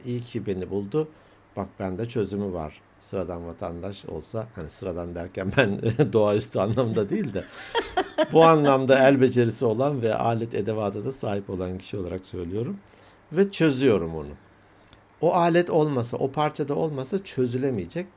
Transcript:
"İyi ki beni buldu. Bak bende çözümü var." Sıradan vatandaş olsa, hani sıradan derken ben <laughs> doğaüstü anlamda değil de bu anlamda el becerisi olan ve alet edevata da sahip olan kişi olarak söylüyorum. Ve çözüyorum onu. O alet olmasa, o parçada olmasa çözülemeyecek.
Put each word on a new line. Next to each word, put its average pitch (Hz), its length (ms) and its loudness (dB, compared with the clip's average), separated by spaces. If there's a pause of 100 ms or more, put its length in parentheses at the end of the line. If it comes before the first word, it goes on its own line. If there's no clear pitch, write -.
"İyi 123 180 -6
ki 107 220 -8
beni 92 240 -4
buldu. 101 380 -2 (500)
Bak 98 100 -6 (120)
bende 95 300 -4
çözümü 101 440 -2
var." 78 280 -8 (180)
Sıradan 85 480 -8
vatandaş 85 580 -10
olsa, 98 500 -8
hani 78 140 -10
sıradan 87 460 -8
derken 92 420 -6
ben 104 240 2
<laughs> 113 320 2
doğaüstü 107 460 2
anlamda 110 500 0
değil 165 240 -2
de 90 100 -4 (880)
bu 160 120 10
anlamda 135 640 6
el 135 120 6
becerisi 123 440 2
olan 127 360 0
ve 110 140 2
alet 117 400 -2
edevata 107 500 -2
da 131 60 -4
sahip 101 380 -6
olan 92 280 -4
kişi 98 200 -10
olarak 90 280 -6
söylüyorum. 104 520 -6 (540)
Ve 196 200 2
çözüyorum 123 640 2
onu. 73 140 -8 (920)
O 165 120 4
alet 175 360 4
olmasa, 143 480 0
o 135 140 -2
parçada 147 440 -2
olmasa 160 480 -4
çözülemeyecek. 127 920 -4